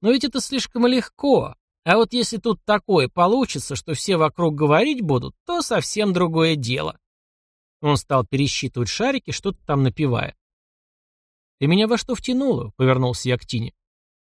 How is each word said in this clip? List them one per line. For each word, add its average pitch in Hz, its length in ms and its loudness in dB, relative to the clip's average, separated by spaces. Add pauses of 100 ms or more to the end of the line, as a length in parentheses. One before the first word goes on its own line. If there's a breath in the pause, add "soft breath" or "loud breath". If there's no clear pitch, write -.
«Но 214 100 2
ведь 269 140 0
это 262 160 -4
слишком 240 440 -2
легко. 247 720 0 (300)
А 170 100 4
вот 226 180 2
если 233 240 -2
тут 208 280 -2
такое 190 420 2
получится, 180 680 0
что - 180 -8
все 180 240 -2
вокруг 160 360 0
говорить 170 480 2
будут, 135 320 -2 (120)
то 349 160 -2
совсем 208 520 -2
другое 165 420 2
дело». 120 440 -6 (800)
Он 147 160 2
стал 131 280 0
пересчитывать 135 640 -2
шарики, 254 420 -2
что-то - 340 -6
там 139 160 0
напевая. 127 540 0 (1200)
«Ты 135 60 0
меня 196 220 4
во 226 100 0
что 240 180 -4
втянула?» 247 600 -2
повернулся 127 540 0
я 123 80 0
к - 80 -10
Тине. 117 280 -6 (520)